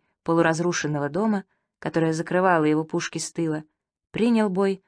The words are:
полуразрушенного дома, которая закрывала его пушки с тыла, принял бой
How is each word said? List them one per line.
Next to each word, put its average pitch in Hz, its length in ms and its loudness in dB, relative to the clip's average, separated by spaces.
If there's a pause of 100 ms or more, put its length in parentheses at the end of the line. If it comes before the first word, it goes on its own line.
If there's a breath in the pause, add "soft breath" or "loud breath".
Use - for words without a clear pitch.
(240)
полуразрушенного 165 880 0
дома, 196 360 -2 (340)
которая 160 320 0
закрывала 170 540 2
его 151 180 2
пушки 165 340 -6
с - 140 -8
тыла, 156 320 -4 (480)
принял 220 380 2
бой 190 380 -2